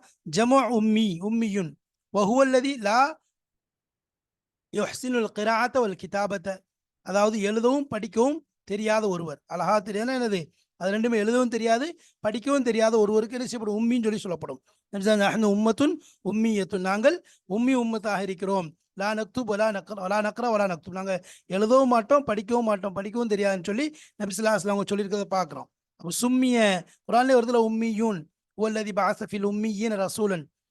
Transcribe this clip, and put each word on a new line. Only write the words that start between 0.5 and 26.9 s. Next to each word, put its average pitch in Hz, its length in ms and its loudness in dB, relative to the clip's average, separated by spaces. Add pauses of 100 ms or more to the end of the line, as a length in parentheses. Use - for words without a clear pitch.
உம்மி, 220 360 2 (120)
உம்மியூன். 202 500 -2 (440)
வ 196 40 0
ஹுவல்லதி 254 600 4
லா 214 220 2 (1700)
யுஹ்சினுல் 226 640 -4
கிராஅத்த 226 460 0
வல் 196 200 -2
கிதாபத்த, 196 480 -4 (580)
அதாவது 208 340 2
எழுதவும் 233 480 2
படிக்கவும் 226 520 0 (240)
தெரியாத 214 440 0
ஒருவர். 165 380 -6
அழகா 175 340 0
தெரியாதுன்னா 220 360 -4
என்னது? 214 240 0 (400)
அது 190 120 0
ரெண்டுமே 226 240 0
எழுதவும் 233 320 2
தெரியாது, 226 380 0 (340)
படிக்கவும் 247 420 -2
தெரியாத 226 360 2
ஒருவருக்கு 214 380 2
என்ன 247 100 -8
செய்யப்படும்? 214 320 -4
உம்மின்னு 233 260 0
சொல்லி 214 140 0
சொல்லப்படும். 156 420 -8 (320)
நபி 196 120 -4
சொல்றாங்க, 208 200 4
"நஹ்னு 208 240 2
உம்மத்துன் 220 440 2 (320)
உம்மியத்துன்", 208 560 -2
நாங்கள் 214 360 2 (320)
உம்மி 240 260 0
உம்மத்தாக 220 460 -2
இருக்கிறோம். 190 480 -4 (260)
"லா 196 200 -4
நக்துப் 220 360 -6
வலா 214 200 2
நக்ர-, 202 280 -8
வலா 190 220 -2
நக்ர 214 300 -4
வலா 208 160 2
நக்துப்", 175 300 -6
நாங்க 190 160 -6 (340)
எழுதவும் 220 420 4
மாட்டோம், 247 360 4
படிக்கவும் 233 400 -2
மாட்டோம், 202 280 -2
படிக்கவும் 208 380 -4
தெரியாதுன்னு 196 340 0
சொல்லி 214 220 -2 (300)
நபி 202 180 -8
ஸல்லல்லாஹு 220 140 0
அலைஹி 214 120 2
வஸல்லம் 202 140 -2
அவங்க 202 140 -2
சொல்லியிருக்கிறத 202 400 -4
பார்க்கிறோம். 151 400 -4 (320)
அப்ப 170 120 -8
சும்மிய, 254 440 2 (460)